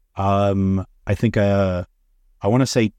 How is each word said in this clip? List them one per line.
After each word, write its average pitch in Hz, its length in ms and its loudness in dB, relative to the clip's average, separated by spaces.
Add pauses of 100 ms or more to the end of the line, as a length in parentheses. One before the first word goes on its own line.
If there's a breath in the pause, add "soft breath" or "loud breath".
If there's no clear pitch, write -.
(160)
um, 98 680 0 (220)
I 104 80 -2
think, 110 240 0
uh, 98 460 0 (580)
I 101 60 -4
wanna 123 180 2
say 113 340 -2